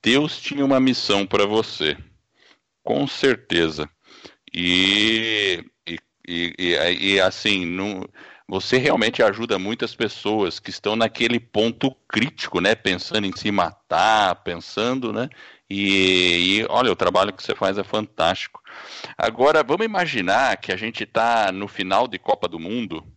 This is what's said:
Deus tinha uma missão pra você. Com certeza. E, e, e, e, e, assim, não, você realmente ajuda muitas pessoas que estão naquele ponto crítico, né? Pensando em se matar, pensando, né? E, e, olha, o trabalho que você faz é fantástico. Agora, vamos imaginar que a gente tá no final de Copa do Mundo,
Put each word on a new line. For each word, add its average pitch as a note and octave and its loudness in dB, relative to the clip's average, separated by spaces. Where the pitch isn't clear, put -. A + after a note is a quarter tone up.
Deus C#3 2
tinha C#3+ -4
uma C3+ 4
missão A2 2
pra G2+ 2
você. G#2 0
Com C#3 0
certeza. E2+ 0
E, G2+ 2
e, E2 -10
e, E2+ -6
e, F2 0
e, G2 4
assim, F#2+ 0
não, F#2+ -6
você F#2+ 0
realmente B2 2
ajuda A2 2
muitas A2 -6
pessoas G#2+ -2
que - -14
estão G#2 -4
naquele A#2 0
ponto A#2 -2
crítico, A2 -4
né? G#2+ 4
Pensando G2 -4
em F2+ -6
se G#2+ -4
matar, F#2+ 2
pensando, A2+ -4
né? A#2 -4
E, F#2 2
e, - -2
olha, A#2+ 2
o F2 2
trabalho F#2+ 2
que - -16
você - -4
faz G2 -2
é G2 -4
fantástico. - -4
Agora, C3+ 4
vamos D#3+ 0
imaginar B2+ 0
que - -8
a F#2 -4
gente A2 -8
tá A2+ 2
no G2 -6
final G2 -2
de F#2+ -10
Copa - -2
do E2 -6
Mundo, F2 -8